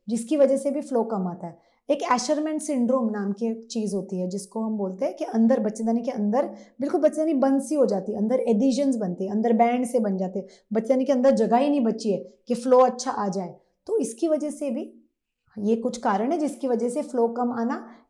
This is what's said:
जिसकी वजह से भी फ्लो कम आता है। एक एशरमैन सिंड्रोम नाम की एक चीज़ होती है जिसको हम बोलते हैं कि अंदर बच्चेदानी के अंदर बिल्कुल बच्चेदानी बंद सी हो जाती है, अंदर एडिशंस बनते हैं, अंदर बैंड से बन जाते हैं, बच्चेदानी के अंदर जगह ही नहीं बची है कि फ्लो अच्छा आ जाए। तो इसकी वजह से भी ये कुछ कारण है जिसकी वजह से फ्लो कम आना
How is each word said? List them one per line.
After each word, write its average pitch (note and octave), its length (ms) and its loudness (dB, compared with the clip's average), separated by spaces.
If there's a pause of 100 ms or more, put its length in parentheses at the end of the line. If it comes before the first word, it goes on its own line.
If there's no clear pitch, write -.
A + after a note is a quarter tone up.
जिसकी A#3 280 -2
वजह C4+ 200 6
से C#4 140 -2
भी C#4+ 100 -2
फ्लो A#3 240 0
कम G3+ 220 -2
आता F3 200 -8
है। E3 120 -16 (300)
एक C#4+ 140 0 (100)
एशरमैन D4+ 460 0
सिंड्रोम B3+ 520 0
नाम G3+ 220 -2
की A3+ 140 -4
एक A3+ 240 -6
चीज़ G#3 260 -4
होती F#3+ 220 -6
है F3+ 100 -2
जिसको G3 320 -8
हम A3 180 -4
बोलते F#3+ 260 -4
हैं F4 120 -4
कि D#4 80 -8
अंदर A3+ 360 4
बच्चेदानी A3+ 420 -2
के B3+ 80 -6
अंदर G#3 360 0 (340)
बिल्कुल D4 200 0
बच्चेदानी D#4 340 2
बंद C4+ 280 2
सी D4+ 120 -6
हो C4+ 120 4
जाती G3 260 -2
है, G#3 60 -6
अंदर A3 220 0
एडिशंस B3+ 560 2
बनते F#3+ 280 -4
हैं, G3+ 60 -4
अंदर A3 220 2
बैंड A#3 340 2
से A#3+ 120 0
बन G3+ 180 0
जाते F#3+ 220 -4
हैं, F#3 80 -8 (260)
बच्चेदानी B3+ 320 2
के C#4+ 80 2
अंदर C4 180 4
जगह A3 260 4
ही C#4+ 140 2
नहीं C#4+ 100 2
बची A3 320 0
है F3 60 -2 (300)
कि A#3+ 60 -2
फ्लो B3+ 240 4
अच्छा B3+ 320 4
आ G3+ 180 -2
जाए। F#3 260 -4 (320)
तो A4 120 0
इसकी D4 300 -2
वजह D4+ 220 0
से C#4+ 200 -6
भी - 380 -8 (480)
ये G#3+ 200 0
कुछ A3+ 200 -4
कारण A3+ 360 0
है F4 60 0
जिसकी C#4+ 300 -4
वजह A#3 200 0
से C#4+ 140 -4
फ्लो A#3 260 0
कम A#3+ 240 -2
आना A#3 340 -4 (240)